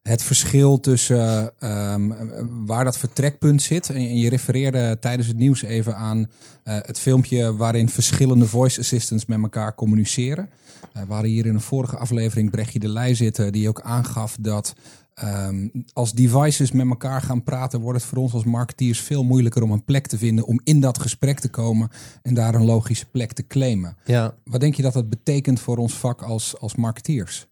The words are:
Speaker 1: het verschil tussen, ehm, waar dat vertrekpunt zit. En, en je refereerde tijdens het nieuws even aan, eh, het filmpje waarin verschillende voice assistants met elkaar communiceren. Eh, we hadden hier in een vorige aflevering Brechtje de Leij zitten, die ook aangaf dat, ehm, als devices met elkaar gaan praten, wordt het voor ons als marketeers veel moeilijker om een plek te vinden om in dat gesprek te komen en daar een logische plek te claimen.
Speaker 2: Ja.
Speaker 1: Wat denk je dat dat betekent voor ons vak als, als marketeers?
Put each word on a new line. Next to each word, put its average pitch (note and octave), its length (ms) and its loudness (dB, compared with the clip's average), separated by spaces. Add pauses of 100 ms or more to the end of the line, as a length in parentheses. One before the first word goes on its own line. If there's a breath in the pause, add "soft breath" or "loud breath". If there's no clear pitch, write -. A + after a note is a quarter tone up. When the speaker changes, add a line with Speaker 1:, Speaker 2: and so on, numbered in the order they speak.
Speaker 1:
het A2+ 220 0
verschil C#3 560 4
tussen, A#2 800 0
ehm, G#2 520 -2 (540)
waar A2+ 180 -2
dat B2+ 140 0
vertrekpunt C#3+ 640 2
zit. - 280 -2
En, C#3 60 -6
en A#2+ 220 -2
je A#2 120 4
refereerde B2+ 720 0
tijdens A#2+ 280 -2
het A#2 100 -4
nieuws C3 240 4
even A2+ 340 -2
aan, A2 340 -4 (340 loud breath)
eh, G#2+ 180 -4
het - 180 -12
filmpje B2 560 2
waarin A2+ 340 2
verschillende B2+ 560 4
voice B2 340 2
assistants A2+ 460 -2
met G#2+ 160 -2
elkaar A2 340 -4
communiceren. B2 760 0 (440 loud breath)
Eh, G2+ 100 -12
we G2 100 -8
hadden A2 180 -2
hier A2 140 0
in A2 80 2
een G#2+ 80 2
vorige C3 360 -4
aflevering A2+ 540 0
Brechtje A2 280 -4
de G#2+ 100 -4
Leij B2 240 0
zitten, A2 380 0
die G#2+ 180 0
ook - 120 -4
aangaf A#2 580 -4
dat, G#2 340 -4 (400 loud breath)
ehm, G2 540 -4 (260)
als A#2 200 -2
devices C3 580 4
met C3 160 2
elkaar C3 340 -4
gaan B2 220 -2
praten, B2+ 360 -4
wordt B2 200 -4
het - 80 -8
voor C#3 100 -6
ons B2+ 160 0
als A2+ 100 -2
marketeers A#2+ 580 0
veel C#3+ 220 -2
moeilijker B2 400 4
om A2 80 0
een G#2 140 0
plek C#3 220 2
te A2 100 -2
vinden A2+ 280 2
om A#2 180 2
in D#3 160 6
dat C3+ 200 2
gesprek C3+ 400 -2
te B2 100 -4
komen A2+ 400 0 (320 loud breath)
en B2 120 -2
daar A2+ 220 2
een A2+ 100 6
logische A2+ 440 2
plek A#2+ 240 -4
te - 140 -10
claimen. G#2+ 580 -2
Speaker 2:
Ja. A#2 380 2
Speaker 1:
Wat B2 160 -4
denk D3 160 4
je C#3 60 -2
dat C3 120 2
dat A#2+ 160 0
betekent C#3 500 0
voor A#2+ 180 -4
ons A#2 160 -2
vak - 280 -4
als, A2 380 -6
als A2 160 -8
marketeers? A2+ 760 -4